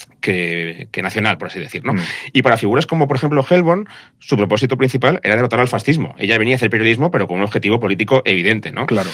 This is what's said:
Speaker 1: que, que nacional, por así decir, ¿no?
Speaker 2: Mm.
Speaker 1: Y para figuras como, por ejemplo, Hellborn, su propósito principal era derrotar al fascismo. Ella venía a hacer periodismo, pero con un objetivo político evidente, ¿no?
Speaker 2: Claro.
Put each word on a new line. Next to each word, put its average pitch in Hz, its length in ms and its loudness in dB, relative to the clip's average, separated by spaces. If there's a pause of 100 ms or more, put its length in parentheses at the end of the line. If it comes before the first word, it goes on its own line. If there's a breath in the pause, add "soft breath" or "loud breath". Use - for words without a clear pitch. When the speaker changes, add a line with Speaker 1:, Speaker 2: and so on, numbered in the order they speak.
(200)
Speaker 1:
que, 85 720 -4
que 90 100 -8
nacional, 95 380 -2
por 90 80 -10
así 92 120 -12
decir, 80 240 -10
¿no? 139 100 -2
Speaker 2:
Mm. 95 60 0 (340 loud breath)
Speaker 1:
Y 135 100 0
para 120 140 4
figuras 120 280 0
como, 156 220 0
por 139 100 0
ejemplo, 143 300 0
Hellborn, 180 400 2 (320 loud breath)
su - 180 0
propósito 123 400 0
principal 131 460 2
era 107 120 2
derrotar 120 240 2
al 123 80 2
fascismo. 123 520 -2
Ella 107 180 0
venía 117 180 2
a - 20 0
hacer 117 120 0
periodismo, 113 400 2
pero 107 180 0
con 87 100 -4
un 98 60 0
objetivo 104 360 0
político 107 460 2
evidente, 95 460 0
¿no? 117 140 -6
Speaker 2:
Claro. 95 280 0